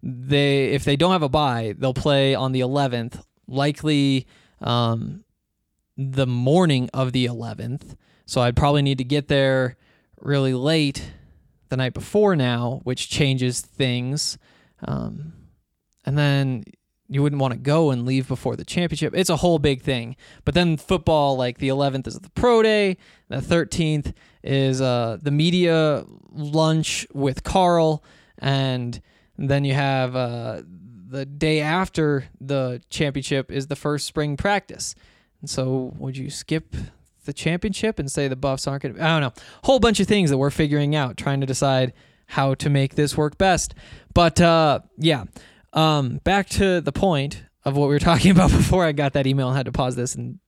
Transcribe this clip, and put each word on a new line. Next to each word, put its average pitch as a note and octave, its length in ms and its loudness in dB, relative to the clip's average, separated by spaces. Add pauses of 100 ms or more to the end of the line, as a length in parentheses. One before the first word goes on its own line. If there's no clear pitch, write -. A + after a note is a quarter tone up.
they, C#3 640 0
if B2+ 180 -2
they C#3+ 120 2
don't E3+ 160 2
have F3+ 100 2
a D3 60 0
bye, B2 480 0
they'll C3 180 -2
play C3+ 420 2
on C3 160 -2
the C3 80 0
eleventh, B2+ 640 -2 (240)
likely, C#3 800 0 (320)
um, A#2+ 640 -2 (720)
the C3+ 300 -2
morning C3 680 2
of B2+ 180 -2
the B2+ 140 0
eleventh. A#2 720 -8 (300)
So - 140 -2
I'd A#2+ 160 2
probably D3 260 2
need C#3 160 0
to C3 60 -4
get C#3 240 -2
there C3 480 2 (440)
really C3+ 340 0
late C#3+ 580 0 (560)
the - 80 -4
night B2+ 180 -2
before G#3 420 2
now, B2 480 -2
which B2+ 240 -6
changes B2+ 520 0
things. B2+ 760 -4 (460)
Um, C#2 480 -8 (720)
and C#3 120 -2
then C#3 480 0 (440)
you C#3 140 -2
wouldn't D3 180 0
wanna A#2+ 160 0
go D3 340 2
and B2 160 -2
leave C3 220 0
before B2+ 260 -4
the - 100 -10
championship. E3 520 -4
It's F#3 140 0
a D#3+ 60 2
whole E3+ 220 2
big C#3 240 0
thing. B2 320 -4 (300)
But C#3+ 100 -2
then E3+ 220 2
football, D3+ 600 2
like, B2 220 -2
the C#3 100 -2
eleventh C3+ 380 -2
is A#2 140 -12
the - 100 -20
pro A#3 320 4
day. G#3 360 2 (300)
The B2+ 120 -6
thirteenth D#3 720 0 (320)
is, C3+ 360 0
uh, A#2+ 400 0
the C#3+ 120 -2
media D#3+ 720 4 (260)
lunch D#3 840 0
with C3+ 300 -2
Carl. E3+ 600 2 (340)
And C3 600 -2 (360)
then C#3 280 0
you C3+ 100 0
have, C3+ 400 0
uh, A#2+ 480 -6 (460)
the C3 180 -10
day D#3 340 -2
after D3+ 680 -2 (140)
the C3 400 -4 (100)
championship C#3 600 -4
is C3+ 160 -6
the D3 100 -6
first D3 300 -4
spring D3 300 -4
practice. - 580 -4 (460)
And D3 100 -14
so C3 480 -4
would C3+ 180 -10
you C3+ 140 -10
skip - 460 -6 (480)
the C#3+ 80 -10
championship F#3+ 640 -4
and C#3 120 -6
say C#3+ 180 -2
the C3 80 -4
Buffs C3+ 300 -4
aren't C#3 160 -6
gonna, B2+ 120 -8
I D#3+ 240 0
don't - 20 0
know. C3+ 220 -6 (220)
Whole C4 160 6
bunch A3 180 4
of F#3+ 80 2
things G3 240 4
that C3+ 80 2
we're C#3 120 2
figuring D3 440 0
out, C#3+ 220 -2
trying C#3 240 -2
to C3+ 60 -2
decide C3 460 0 (340)
how C3+ 280 0
to D3 160 -2
make C#3 240 0
this D3 220 0
work D3+ 200 -2
best. F#3+ 380 2 (400)
But, E3+ 260 4
uh, D#3+ 400 4 (160)
yeah, C3+ 280 0 (480)
um, D3 520 0
back F#3+ 260 0
to F#3 300 2
the D3 120 -4
point D3+ 500 -2 (220)
of C#3 120 -2
what C#3+ 120 2
we C#3+ 60 2
were D3 40 2
<laughs> F3 120 2
talking E3+ 200 4
about F#3 200 6
before - 340 4
I D#3+ 80 2
got C#3+ 220 0
that C#3 120 2
email C3+ 220 2
and C3 80 0
had B2+ 100 -2
to B2 60 -8
pause B2+ 240 -2
this B2 180 -4
and B2 340 -10